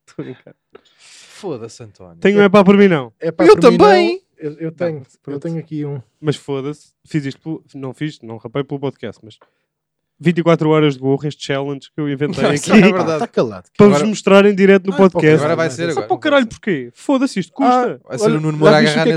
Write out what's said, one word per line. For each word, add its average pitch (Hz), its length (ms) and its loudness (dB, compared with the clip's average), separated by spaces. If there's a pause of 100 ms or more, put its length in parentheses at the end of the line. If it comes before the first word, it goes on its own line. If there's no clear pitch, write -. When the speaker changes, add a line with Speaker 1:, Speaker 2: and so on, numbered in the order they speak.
Speaker 1:
Estou - 160 -14
a - 20 -14
brincar. - 300 -20 (340)
Speaker 2:
Foda-se, - 920 -18
António. 92 380 -20
Speaker 1:
Tenho 202 180 0
é 202 80 4
pá 196 160 4
por 202 140 6
mim, 202 100 6
não. 135 320 -2
Speaker 3:
É 160 120 -6
pá - 140 -2
Speaker 2:
Eu 415 120 8
Speaker 3:
por - 140 6
mim, - 60 2
Speaker 2:
também. 359 380 4
Speaker 3:
não. 392 100 -16 (120)
Eu, 151 200 -10
eu 160 100 -10
Speaker 1:
Não, 160 40 -8
Speaker 3:
tenho, 165 280 -6
eu 127 40 -18 (200)
Speaker 1:
pronto. 139 180 -12
Speaker 3:
tenho 165 180 -8
aqui 156 260 -10
um. 143 160 -10 (200)
Speaker 1:
Mas 151 160 -4
foda-se, 139 560 -10 (120)
fiz 147 200 -6
isto, 135 160 -12
pelo, 160 220 -12 (100)
não 135 200 -14
fiz, 151 280 -12
não 113 160 -16
rapei 123 260 -8
pelo 143 160 -10
podcast, 127 440 -12
mas 107 140 -20 (840)
vinte 160 200 -2
e 160 40 -4
quatro 165 260 2
horas 151 240 2
de 127 60 -12
gorro, 135 280 -4
este - 180 -12
challenge 139 480 -8
que - 60 -10
eu 147 100 -6
inventei 143 220 -4
Speaker 2:
<laughs> - 120 -4
Não, 190 60 0
Speaker 1:
aqui, 147 100 -2
Speaker 2:
isso - 140 -2
é 220 80 6
verdade. 170 380 0
Speaker 3:
Tá 233 80 -6
calado. 107 500 -6
Speaker 1:
para 208 100 6
vos 175 80 4
Speaker 2:
Agora 151 140 0
Speaker 1:
mostrarem 196 420 4
em 202 40 -6
direto 190 320 2
no 190 60 -4
Speaker 3:
Ah, 185 40 -4
Speaker 1:
podcast. 165 400 4
Speaker 2:
Agora 151 180 -2
vai 160 140 -2
ser, 165 180 -8
Speaker 3:
Mas 165 100 -4
Speaker 2:
agora. - 100 -6
Speaker 1:
Pô, 370 100 -2
caralho, 285 300 0
porquê? 135 460 -8
Foda-se 262 460 -4
isto, - 140 -8
custa. 247 500 0
Speaker 3:
Ah, - 60 -20
Speaker 2:
Vai 127 100 -8
ser 208 60 -2
o - 60 2
Speaker 3:
olha, 156 80 -2
Speaker 2:
Nuno 156 140 -4
Speaker 3:
já 151 40 -8
Speaker 2:
Moura 151 240 4
Speaker 3:
viste 151 100 2
o - 20 -6
que 156 60 -2
Speaker 2:
agarrar - 20 0
Speaker 3:
é 160 40 -2 (120)